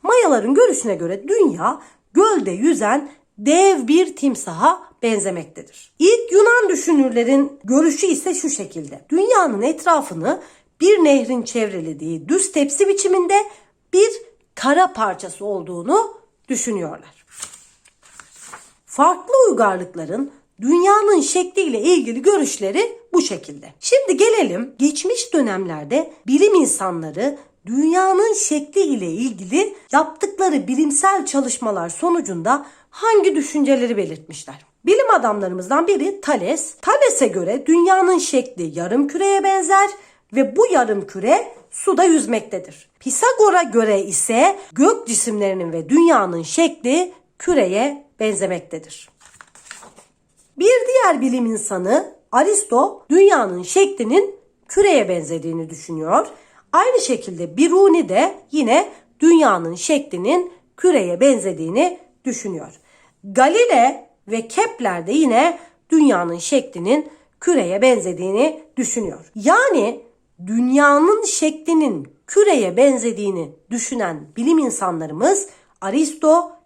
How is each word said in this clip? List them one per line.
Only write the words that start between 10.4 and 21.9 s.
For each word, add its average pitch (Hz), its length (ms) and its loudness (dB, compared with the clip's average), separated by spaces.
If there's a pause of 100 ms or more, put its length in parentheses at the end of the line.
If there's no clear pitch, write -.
bir 370 220 4
nehrin 254 400 2
çevrelediği 160 840 -8
düz 370 220 -2
tepsi 294 360 0
biçiminde 392 580 0 (480)
bir 415 180 4 (440)
kara 349 380 2
parçası 196 520 -8
olduğunu 190 680 -4 (360)
düşünüyorlar. 214 760 -8 (1600)
Farklı 349 480 0 (160)
uygarlıkların 190 840 -2 (300)
dünyanın 370 600 4
şekliyle 359 600 -2
ilgili 262 400 0